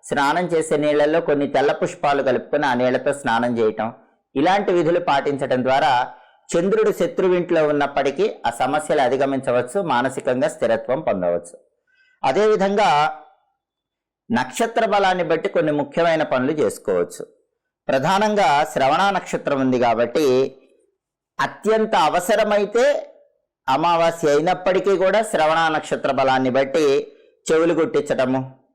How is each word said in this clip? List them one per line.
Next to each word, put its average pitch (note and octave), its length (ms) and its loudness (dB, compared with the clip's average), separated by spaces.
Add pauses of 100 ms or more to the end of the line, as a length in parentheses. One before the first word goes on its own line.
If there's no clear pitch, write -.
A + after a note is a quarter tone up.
స్నానం D3 420 -2
చేసే D#3+ 320 -2
నీళ్లలో D3+ 440 2
కొన్ని C#3+ 260 -2
తెల్ల C#3+ 240 0
పుష్పాలు C#3+ 520 -2
కలుపుకొని C3+ 420 -2
ఆ C3 80 0
నీళ్లతో B2+ 400 0
స్నానం A#2+ 440 -2
చేయటం, A2 360 -2 (420)
ఇలాంటి F#3+ 360 0
విధులు F3 280 2
పాటించడం C#3 640 -2
ద్వారా C3 440 2 (500)
చంద్రుడు G3+ 340 2
శత్రువింట్లో F3+ 760 0
ఉన్నప్పటికీ C#3+ 680 -2 (100)
ఆ A#2 40 0
సమస్యలు D3 520 -2
అధిగమించవచ్చు, C3 800 -2
మానసికంగా C3 680 -2
స్థిరత్వం B2 540 -2
పొందవచ్చు. F2 580 -2 (640)
అదేవిధంగా F#3+ 920 2 (1160)
నక్షత్ర A3+ 540 -2
బలాన్ని F#3+ 380 2
బట్టి D#3+ 260 -2
కొన్ని D#3 220 0
ముఖ్యమైన D#3+ 520 0
పనులు C3 280 -2
చేసుకోవచ్చు. G2 720 -2 (640)
ప్రధానంగా E3+ 840 2
శ్రవణ D3+ 360 2
నక్షత్రం D3+ 520 -4
ఉంది B2+ 180 0
కాబట్టి B2+ 760 0 (840)
అత్యంత G#3+ 560 2
అవసరమైతే G#3 1200 2 (560)
అమావాస్య E3 600 2
అయినప్పటికీ F#3 680 2
కూడా F#3+ 240 2
శ్రవణ D#3+ 540 0
నక్షత్ర C#3+ 360 -4
బలాన్ని C3 380 2
బట్టి C#3 580 0 (440)
చెవులు E3 220 4
గుట్టించటము C3+ 840 -2 (180)